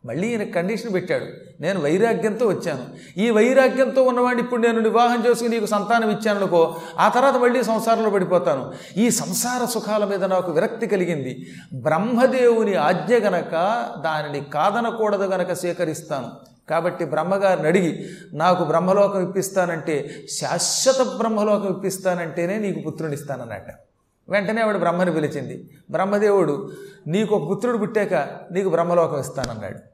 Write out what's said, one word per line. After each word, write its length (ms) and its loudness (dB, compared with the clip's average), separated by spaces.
మళ్ళీ 220 -4
ఈయన 240 -4
కండిషన్ 420 -4
పెట్టాడు, 320 -2
"నేను 200 -2
వైరాగ్యంతో 640 2
వచ్చాను, 380 -4
ఈ 100 2
వైరాగ్యంతో 760 4
ఉన్నవాడిని 400 2
ఇప్పుడు 180 -2
నేను 200 2
వివాహం 440 2
చేసుకుని 240 2
నీకు 160 0
సంతానం 440 2
ఇచ్చాననుకో, 680 2
ఆ 80 6
తర్వాత 280 4
మళ్ళీ 280 2
సంసారంలో 460 2
పడిపోతాను. 600 0
ఈ 120 4
సంసార 560 -2
సుఖాల 400 -2
మీద 180 -2
నాకు 280 0
విరక్తి 360 0
కలిగింది. 600 -2
బ్రహ్మదేవుని 1040 2
ఆజ్ఞ 400 2
గనక, 360 0
దానిని 420 -4
కాదనకూడదు 760 0
గనక 300 -2
స్వీకరిస్తాను. 800 -4
కాబట్టి 360 -2
బ్రహ్మగారిని 640 0
అడిగి 420 0
నాకు 300 2
బ్రహ్మలోకం 600 2
ఇప్పిస్తానంటే, 880 -2
శాశ్వత 760 0
బ్రహ్మలోకం 520 0
ఇప్పిస్తానంటేనే 880 -2
నీకు 220 -4
పుత్రుని 340 -8
ఇస్తానన్నట్ట." 540 -10
వెంటనే 320 0
ఆవిడ 160 0
బ్రహ్మని 360 0
పిలిచింది. 560 -4
బ్రహ్మదేవుడు, 800 2
"నీకు 280 0
ఒక 160 -2
పుత్రుడు 260 0
పుట్టాక 360 -2
నీకు 180 0
బ్రహ్మలోకం 500 2
ఇస్తానన్నాడు." 600 -8